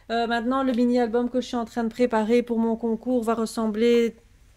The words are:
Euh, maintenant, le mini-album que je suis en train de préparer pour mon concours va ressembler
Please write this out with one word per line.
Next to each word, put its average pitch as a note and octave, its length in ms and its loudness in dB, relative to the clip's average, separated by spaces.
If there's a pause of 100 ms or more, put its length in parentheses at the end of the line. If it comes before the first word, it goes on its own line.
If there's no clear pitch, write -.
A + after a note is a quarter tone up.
Euh, A#3 180 0
maintenant, A#3+ 360 -2
le C4 100 0
mini-album A#3+ 560 0
que B3+ 100 -2
je A#3+ 80 -6
suis - 80 -8
en A#3 100 -4
train A#3 180 -6
de A3+ 60 -2
préparer A#3 520 2
pour A#3+ 160 -4
mon A3+ 180 0
concours A3+ 480 -2
va A3 120 0
ressembler A3+ 800 0 (420)